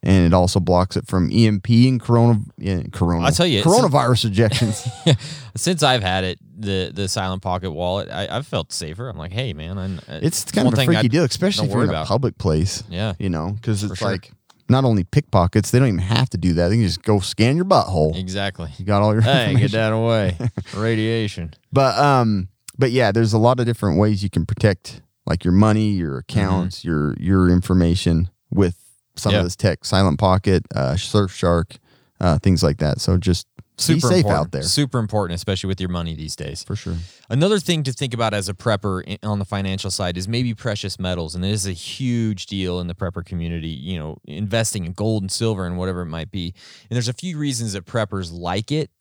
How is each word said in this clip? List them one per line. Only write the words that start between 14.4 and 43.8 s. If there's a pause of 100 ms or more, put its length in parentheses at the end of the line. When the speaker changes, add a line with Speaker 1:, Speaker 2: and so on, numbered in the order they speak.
Speaker 1:
not
only
pickpockets,
they
don't
even
have
to
do
that.
They
can
just
go
scan
your
butthole.
Speaker 2:
Exactly.
Speaker 1:
You
got
all
your
Speaker 2:
"Hey,
Speaker 1:
information.
Speaker 2:
get
that
away. (200)
Speaker 1:
<laughs>
Speaker 2:
Radiation." (180)
Speaker 1:
But,
um, (300)
but
yeah,
there's
a
lot
of
different
ways
you
can
protect, (260)
like,
your
money,
your
Speaker 2:
Mm-hmm.
Speaker 1:
accounts,
your,
your
information (220)
with (400)
some
Speaker 2:
Yeah.
Speaker 1:
of
this
tech,
Silent
Pocket, (100)
uh,
Surfshark, (440)
uh,
things
like
that.
So
just (300)
Speaker 2:
Super
Speaker 1:
be
safe
Speaker 2:
important.
Speaker 1:
out
there.
Speaker 2:
Super
important,
especially
with
your
money
these
days.
Speaker 1:
For
sure. (360)
Speaker 2:
Another
thing
to
think
about
as
a
prepper
i-,
on
the
financial
side
is
maybe
precious
metals.
And
it
is
a
huge
deal
in
the
prepper
community,
you